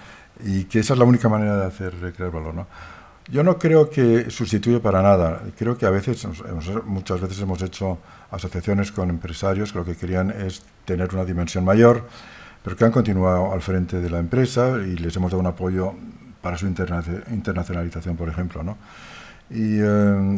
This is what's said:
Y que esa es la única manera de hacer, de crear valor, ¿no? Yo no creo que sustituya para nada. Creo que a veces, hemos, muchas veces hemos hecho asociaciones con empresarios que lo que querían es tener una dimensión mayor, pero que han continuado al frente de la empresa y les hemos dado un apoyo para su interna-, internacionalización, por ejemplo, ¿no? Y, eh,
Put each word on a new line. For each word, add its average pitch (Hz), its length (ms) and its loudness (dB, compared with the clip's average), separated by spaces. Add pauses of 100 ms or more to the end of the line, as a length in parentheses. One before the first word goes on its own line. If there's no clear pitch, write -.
(460)
Y 95 200 -2
que 113 160 0
esa 120 120 2
es 127 60 4
la 123 60 8
única 120 220 6
manera 107 300 2
de 98 80 0
hacer, 92 300 -8
de 87 180 -8
crear 92 180 -8
valor, 80 220 -8
¿no? 85 140 -8 (640)
Yo 131 120 0
no 180 140 4
creo 156 320 6
que 117 400 4
sustituya 113 500 0
para 98 220 2
nada. 92 400 4 (160)
Creo 120 180 -2
que 117 120 0
a - 20 4
veces, 98 340 0
hemos, 87 600 -8
muchas 95 340 -4
veces 95 220 -6
hemos 92 220 -4
hecho 92 340 -4 (320)
asociaciones 98 640 -2
con 90 180 -2
empresarios 95 600 -4
que 95 80 -6
lo 87 60 -4
que 85 100 -6
querían 92 340 -2
es 101 320 -8 (240)
tener 90 300 -2
una 95 100 -2
dimensión 90 400 -2
mayor, 117 420 6 (560)
pero 92 120 -8
que 113 100 2
han 117 60 6
continuado 95 600 2
al 92 120 -4
frente 92 360 -2
de 87 120 -2
la 85 80 -2
empresa 123 580 0
y 95 200 -4
les 82 180 -4
hemos 90 160 0
dado 92 100 0
un 92 60 2
apoyo 92 460 -2 (500)
para 87 160 -6
su 101 80 -4
interna-, 87 360 -2 (280)
internacionalización, 87 840 -4
por 82 120 -6
ejemplo, 85 320 -6
¿no? 95 160 -8 (760)
Y, 107 280 0
eh, 101 560 4